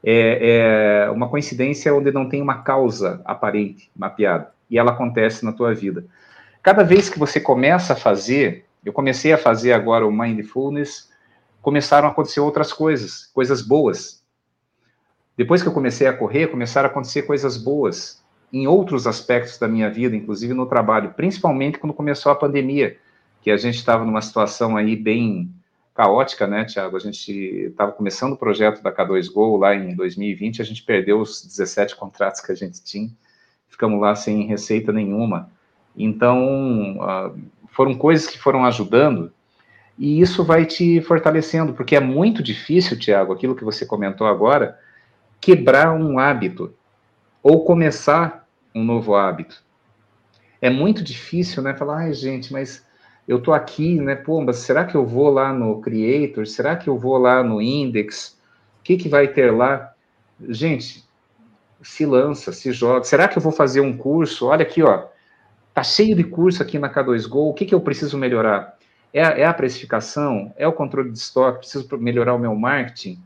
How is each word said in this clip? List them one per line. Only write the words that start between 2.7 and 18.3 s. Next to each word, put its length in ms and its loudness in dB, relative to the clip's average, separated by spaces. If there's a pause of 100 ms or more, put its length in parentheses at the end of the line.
aparente, 720 -6
mapeada, 560 -2 (160)
e 80 -2
ela 140 4
acontece 540 -2
na 80 -4
tua 200 -2
vida. 320 -6 (580)
Cada 200 6
vez 260 6
que 100 -10
você 220 0
começa 540 2
a 20 -2
fazer, 680 0 (180)
eu 80 -8
comecei 400 0
a 60 6
fazer 340 2
agora 340 2
o 60 2
mindfulness, 960 -6 (540)
começaram 460 2
a 20 2
acontecer 300 -4
outras 320 0
coisas, 600 -4
coisas 300 0
boas. 580 0 (1160)
Depois 260 2
que 60 -2
eu 40 -2
comecei 340 0
a 60 4
correr, 360 -2
começaram 380 0
a 40 2
acontecer 320 -6
coisas 340 -2
boas 680 -4 (300)